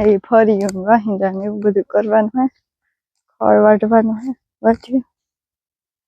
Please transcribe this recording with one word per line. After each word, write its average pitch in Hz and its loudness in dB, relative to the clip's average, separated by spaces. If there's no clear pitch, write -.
ઈ 208 2
ફરિયું 208 0
ને 190 -10
વાહિંદા 202 0
ને 190 -8
એવું 208 -8
બધું 202 0
કરવાનું 214 -2
હે. 262 0
ખડ 208 4
વાઢવાનું 214 2
હે, 254 -10
વાઢ્યું. 240 -2